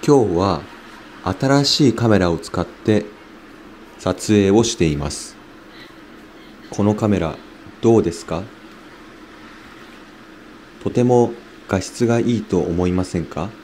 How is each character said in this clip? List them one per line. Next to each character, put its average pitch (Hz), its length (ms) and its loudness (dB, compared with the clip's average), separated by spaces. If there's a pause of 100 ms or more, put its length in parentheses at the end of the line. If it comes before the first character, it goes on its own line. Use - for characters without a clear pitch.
今 131 260 4
日 85 60 0
は 90 260 0 (600)
新 135 420 0
し 139 260 2
い 110 40 0
カ 117 140 0
メ 104 100 6
ラ 87 140 2
を 82 60 -2
使 - 220 -8
っ 87 60 -2
て - 400 -2 (920)
撮 - 320 -2
影 101 180 4
を 110 140 4
し 117 100 -4
て 85 140 0
い 76 80 -2
ま 73 160 -6
す。 - 240 -16 (1300)
こ - 120 -4
の 104 140 2
カ 110 100 -2
メ 101 140 2
ラ、 80 160 -4 (440)
ど 113 180 4
う 101 40 2
で 85 80 -2
す - 160 -12
か？ 82 160 -6 (2500)
と - 80 -6
て 120 140 0
も 120 280 4 (360)
画 98 120 0
質 - 280 -6
が 117 100 2
い 113 200 0
い 101 40 -4
と - 160 -2
思 85 300 -2
い 90 40 0
ま 92 120 -2
せ 90 160 -6
ん 78 60 -8
か？ 82 220 -8 (160)